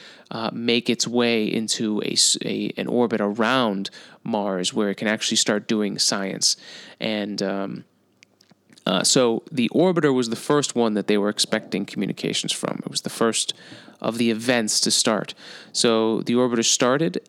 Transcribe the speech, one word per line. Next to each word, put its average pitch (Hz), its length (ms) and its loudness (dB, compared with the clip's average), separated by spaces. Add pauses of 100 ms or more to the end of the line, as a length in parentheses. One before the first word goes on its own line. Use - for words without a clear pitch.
(300)
uh, 113 220 -6
make 117 360 0
its 117 200 0
way 117 380 2
into 107 580 -2
a - 80 -4
s-, - 320 2
a, 107 320 -4
an 101 100 -4
orbit 117 340 0
around 107 680 0 (320)
Mars 101 500 -2
where 107 180 0
it 98 60 -4
can 110 120 -4
actually 110 280 0
start 104 300 0
doing 104 320 -2
science. - 580 -2 (440)
And, 104 420 -4
um, 98 420 -4 (1000)
uh, 95 160 2
so 117 480 4
the 123 240 0
orbiter 160 400 4
was 123 140 0
the 113 80 -2
first 147 400 0
one 113 180 2
that 101 140 0
they 104 100 4
were 101 100 2
expecting 104 560 -2
communications - 680 -4
from. - 320 -4
It - 60 -10
was 139 100 -6
the - 100 -8
first - 420 0 (480)
of 117 160 -4
the 117 140 2
events 113 500 0
to 113 120 2
start. - 420 0 (380)
So 113 500 2
the 120 120 0
orbiter 120 300 2
started, 135 640 2